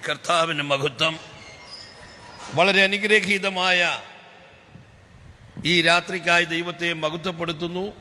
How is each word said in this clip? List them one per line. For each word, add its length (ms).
കർത്താവിന് 560
മഹത്വം. 440
വളരെ 320
അനുഗ്രഹീതമായ 920
ഈ 20
രാത്രിക്കായി 680
ദൈവത്തെ 360
മഹത്വപ്പെടുത്തുന്നു. 800